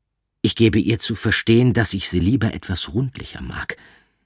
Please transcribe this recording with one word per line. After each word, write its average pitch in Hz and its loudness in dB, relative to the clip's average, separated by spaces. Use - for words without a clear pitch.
Ich - 0
gebe 113 4
ihr 107 0
zu - -6
verstehen, 113 2
dass 113 0
ich 98 -4
sie 90 0
lieber 104 2
etwas 90 -6
rundlicher - -6
mag. - -10